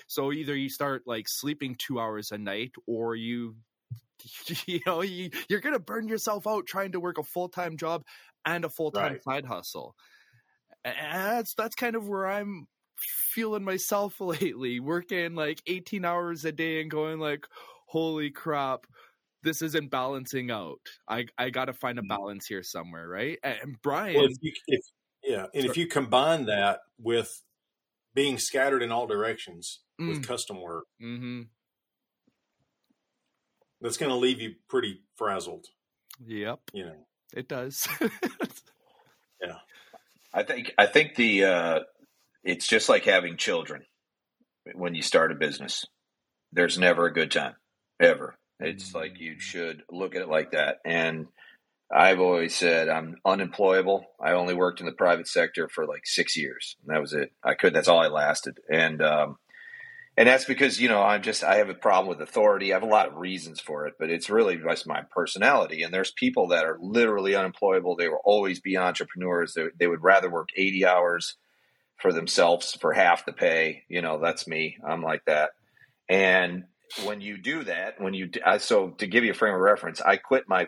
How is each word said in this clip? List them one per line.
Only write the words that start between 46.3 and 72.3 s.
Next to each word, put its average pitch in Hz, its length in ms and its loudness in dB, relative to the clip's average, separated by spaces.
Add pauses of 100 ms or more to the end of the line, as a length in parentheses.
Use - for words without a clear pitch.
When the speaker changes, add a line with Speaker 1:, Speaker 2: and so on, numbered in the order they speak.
Speaker 3:
There's 87 280 2
never 85 280 6
a 78 60 -2
good 78 180 0
time, 71 240 -2 (440)
ever. 85 380 4 (220)
It's 82 340 -8
Speaker 1:
Mm. - 20 -12
Speaker 3:
like, 82 240 -8
you 80 200 -12
should 82 520 -8
look 90 240 -6
at 92 60 -4
it 87 80 -8
like 78 220 2
that. 73 340 0
And 82 420 0 (680)
I've 92 280 8
always 87 340 2
said 82 340 2
I'm 80 360 -4
unemployable. 95 800 2 (160)
I 82 120 2
only 90 220 0
worked 90 260 0
in 87 60 -10
the 78 60 -6
private 85 340 2
sector 82 420 0
for, 80 180 -4
like, 76 200 -8
six - 300 0
years. 67 440 -8
And 76 140 -4
that 76 60 2
was 73 120 -8
it. 71 200 -4 (100)
I 65 120 2
could, 87 180 4
that's 78 160 2
all 85 100 10
I 82 80 6
lasted. 76 520 0 (120)
And, 80 320 2
um, 76 340 2 (800)
and 117 120 10
that's 131 160 6
because, 127 340 2
you 123 80 4
know, 104 160 6
I'm 101 200 4
just, 110 200 -2
I 98 140 6
have 101 120 4
a 90 40 -6
problem 95 340 4
with 85 140 -4
authority. 101 500 4
I 95 60 4
have 98 60 0
a 110 80 2
lot 107 180 8
of 73 80 -12
reasons 90 420 -8
for 76 260 -6
it, 76 140 -8
but 80 100 -2
it's 85 200 -4
really 104 280 4
just 80 300 -2
my 73 140 -4 (100)
personality. 90 720 2
And 85 100 -6
there's 95 180 0
people 123 380 2
that 82 160 4
are 80 160 -2
literally 101 540 2
unemployable. 92 640 0
They 85 100 0
will 76 160 -2
always 98 380 4
be 95 160 -2
entrepreneurs. 90 800 -2
They, 80 100 -2 (120)
they 87 100 4
would 82 160 0
rather 92 280 8
work 82 240 -6
eighty 95 300 2
hours 87 500 4 (640)
for 92 160 2
themselves 85 680 2